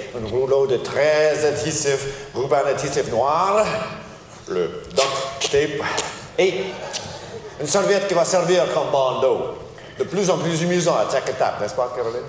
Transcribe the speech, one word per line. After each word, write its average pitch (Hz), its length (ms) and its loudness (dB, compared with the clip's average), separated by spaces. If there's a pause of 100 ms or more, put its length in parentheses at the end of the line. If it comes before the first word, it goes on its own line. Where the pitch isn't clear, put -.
(160)
un 113 120 -6
rouleau 131 380 2
de 127 120 2
très 151 680 2
adhésif, 139 880 -2
ruban 139 320 2
adhésif 143 440 0
noir, 170 560 2 (840)
le 90 200 0 (260)
duct - 560 0
tape, 143 360 0 (520)
et 190 260 2 (960)
une 147 60 -4
serviette 196 400 2
qui 185 80 0
va 165 100 4
servir 175 480 4
comme 151 180 0
bandeau. 127 680 2 (400)
De 135 60 0
plus 185 260 0
en 220 80 2
plus 160 240 0
amusant 175 320 2
à 110 180 2
chaque 131 160 0
étape, 127 320 0
n'est-ce 104 140 -4
pas, 123 200 -2
Caroline ? 120 340 -4